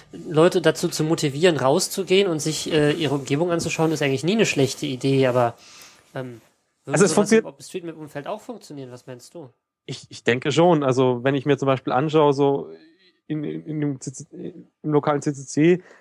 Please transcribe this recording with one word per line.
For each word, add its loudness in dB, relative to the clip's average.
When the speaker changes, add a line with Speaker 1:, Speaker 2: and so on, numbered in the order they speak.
Speaker 1:
Leute 2
dazu 0
zu -4
motivieren, 0
rauszugehen 0
und -2
sich, -6
äh, 4
ihre -2
Umgebung -2
anzuschauen, -2
ist -2
eigentlich -2
nie 0
eine 2
schlechte 0
Idee, 0
aber, 2
ähm, -12
würde -8
Speaker 2:
Also 4
es 2
Speaker 1:
sowas -4
Speaker 2:
funktioniert 4
Speaker 1:
im -14
OpenStreetMap-Umfeld -12
auch -8
funktionieren? -16
Was -20
meinst -18
du? -18
Speaker 2:
Ich, -12
ich -20
denke 0
schon. 4
Also 2
wenn 2
ich -4
mir 4
zum -4
Beispiel 0
anschaue, 4
so 0
in, -6
in, -8
in -8
dem -2
C -10
C -16
C, -14
im -4
lokalen 2
C -2
C -14
C, 2